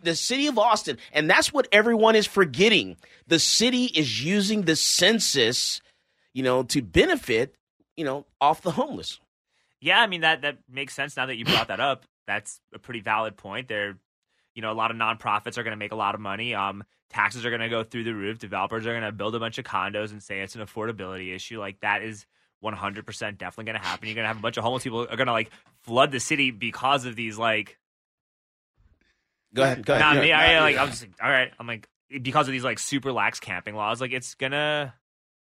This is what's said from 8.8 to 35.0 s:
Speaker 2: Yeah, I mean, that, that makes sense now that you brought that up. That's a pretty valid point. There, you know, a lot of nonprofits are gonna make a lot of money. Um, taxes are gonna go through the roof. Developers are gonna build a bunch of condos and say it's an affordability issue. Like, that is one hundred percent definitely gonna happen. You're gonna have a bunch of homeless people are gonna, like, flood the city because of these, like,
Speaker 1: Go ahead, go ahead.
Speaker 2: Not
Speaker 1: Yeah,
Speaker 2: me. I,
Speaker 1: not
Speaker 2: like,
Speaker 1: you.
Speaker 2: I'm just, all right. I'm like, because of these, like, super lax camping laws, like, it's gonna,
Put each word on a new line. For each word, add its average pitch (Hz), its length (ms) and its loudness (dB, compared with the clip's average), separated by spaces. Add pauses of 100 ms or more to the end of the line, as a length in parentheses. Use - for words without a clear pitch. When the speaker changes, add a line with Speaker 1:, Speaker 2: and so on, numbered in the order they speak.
Speaker 2:
Yeah, 180 200 4
I 233 60 6
mean, 180 140 -6
that, 160 220 4
that 147 160 -4 (120)
makes 135 240 -10
sense 143 220 -6
now 131 100 -2
that 131 100 -6
you 113 80 -8
brought - 240 0
that 98 120 -4
up. 131 240 0 (240)
That's 101 320 -6 (120)
a 110 60 -20
pretty 120 220 -12
valid 107 360 -2
point. 110 300 -12
There, 101 320 -6 (560)
you 117 80 -12
know, 110 80 -4
a 110 40 -4
lot 113 180 0
of 113 40 -8
nonprofits 113 640 -2
are 120 60 -6
gonna 110 120 -6
make 104 140 -8
a 107 60 -8
lot 104 180 0
of 104 60 -10
money. 101 340 -6
Um, 98 300 -4 (260)
taxes 110 340 -2
are 120 60 -2
gonna 113 180 -4
go 113 140 -2
through 113 220 -8
the 113 100 -4
roof. 107 240 -6
Developers 101 480 -4
are 117 80 -2
gonna 110 160 -6
build 107 240 -6
a 117 60 -6
bunch 113 180 -6
of 131 60 -10
condos 101 480 -4
and 104 100 -16
say 98 180 -10
it's 98 140 -10
an 113 100 -12
affordability 95 680 -8
issue. 110 240 -12
Like, 98 220 -12
that 104 220 2
is 110 240 -12 (340)
one 107 140 -6
hundred 98 320 -6
percent 104 320 -10
definitely 107 340 -10
gonna 101 120 -8
happen. 101 220 -6
You're 110 80 -8
gonna 110 140 -2
have 110 100 -4
a - 20 -14
bunch 110 160 -4
of 113 60 -2
homeless 123 220 -2
people 117 260 -4
are 117 60 -6
gonna, 123 160 0
like, 113 180 -2 (300)
flood 131 320 4
the 127 80 -4
city 139 320 -2
because 123 520 -2
of 120 120 -10
these, 110 200 -8
like, 110 400 0 (1800)
Speaker 1:
Go 123 120 2
ahead, 123 200 0
go 143 100 2
ahead. 151 200 6
Speaker 2:
Not - 20 -
Speaker 1:
Yeah, 143 60 4
Speaker 2:
me. 160 100 6
I, 160 220 8
Speaker 1:
not 160 80 6
Speaker 2:
like, 151 140 6
Speaker 1:
you. 131 40 0
Speaker 2:
I'm 139 100 2
just, 120 160 -12 (140)
all 117 100 0
right. 127 280 2
I'm 117 80 -12
like, 113 220 -10 (340)
because 151 240 0
of 135 60 -4
these, 127 120 -4
like, 117 140 -2
super 135 340 -4
lax 110 280 -2
camping 98 340 -10
laws, 107 260 -4
like, 127 120 -6
it's 127 240 -8
gonna, 147 580 -4 (540)